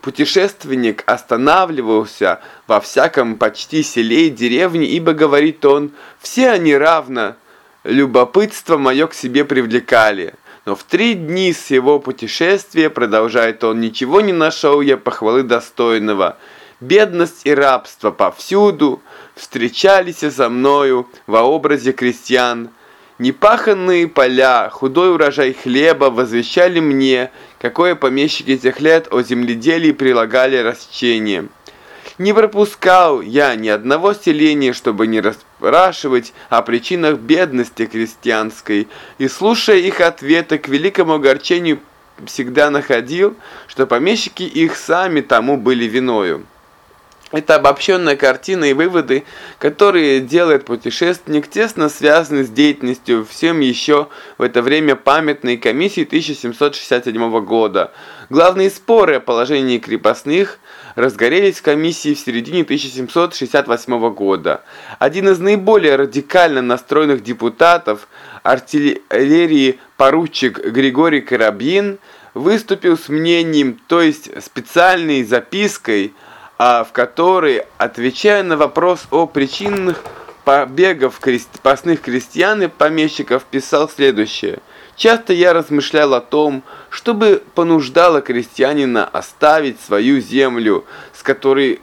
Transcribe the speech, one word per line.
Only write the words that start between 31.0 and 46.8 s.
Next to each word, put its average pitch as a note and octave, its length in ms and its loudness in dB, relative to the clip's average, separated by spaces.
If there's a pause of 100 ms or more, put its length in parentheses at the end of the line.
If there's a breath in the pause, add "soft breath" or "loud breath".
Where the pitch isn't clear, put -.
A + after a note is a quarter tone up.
Не G3 160 0
пропускал F#3 880 2
я B2+ 320 0
ни A2 140 -6
одного C#3 480 0
селения, D3+ 580 0
чтобы A2 320 -2
не A2 160 -2
расспрашивать B2+ 1120 -2 (160 loud breath)
о A#2 140 0
причинах C#3+ 560 -2
бедности B2+ 640 -2
крестьянской, A2 1040 -4 (320 loud breath)
и, C3+ 80 -2
слушая G#3+ 500 0
их F3+ 240 0
ответы, E3 560 0
к - 100 -10
великому D#3+ 460 0
огорчению D3+ 640 0 (480)
всегда C#3+ 460 -2
находил, C#3+ 640 -2 (320 loud breath)
что - 180 -2
помещики E3+ 560 -2
их E3 340 -2
сами E3+ 460 -2
тому B2+ 360 0
были A#2+ 280 0
виною". A2 580 -2 (880)